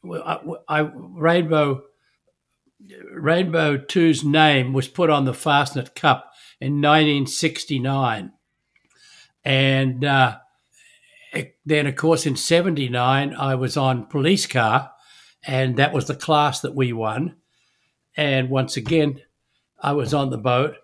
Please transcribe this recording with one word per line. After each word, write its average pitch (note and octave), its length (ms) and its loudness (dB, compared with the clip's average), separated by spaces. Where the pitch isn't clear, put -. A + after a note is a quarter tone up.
I, E3 340 -8
I, D3+ 120 -2
Rainbow, D#3 1000 0
Rainbow D#3+ 640 0
two's D3+ 460 2
name C#3+ 500 4
was C3+ 140 -2
put E3+ 240 0
on C#3+ 140 2
the B2+ 80 0
Fastnet C#3 640 -2
Cup - 360 0
in C#3+ 200 -2
nineteen D3 460 4
sixty-nine. C3 1040 -4
And, C3+ 600 0
uh, C3+ 340 2
it, - 240 -8
then, D3 220 2
of C3+ 80 -4
course, D#3+ 280 2
in C3+ 120 0
seventy-nine, C#3 960 0
I C3+ 220 -2
was B2+ 200 -4
on C3 300 0
Police D#3+ 400 0
Car, A#2+ 460 0
and C3 320 -2
that C#3+ 160 2
was C3+ 140 -2
the C#3 80 -6
class D3 460 0
that C3 140 -8
we B2+ 180 -2
won. A2+ 420 -4
And C3+ 320 0
once C3 280 -2
again, D3 460 0
I C#3+ 120 -2
was C#3+ 220 -2
on C#3 160 0
the B2 80 -6
boat. B2+ 460 0